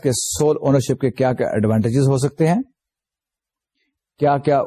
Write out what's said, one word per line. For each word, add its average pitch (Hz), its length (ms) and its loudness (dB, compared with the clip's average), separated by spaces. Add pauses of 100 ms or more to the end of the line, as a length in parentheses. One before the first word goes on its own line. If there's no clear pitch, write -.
کہ 139 100 0
سول 151 480 -2
اونرشپ 135 400 0
کے 131 100 0
کیا 127 220 -2
کیا 120 140 -2
ایڈوانٹیجز 113 640 0
ہو 139 100 2
سکتے 143 280 0
ہیں، 180 160 0 (1600)
کیا 143 200 0
کیا 139 280 0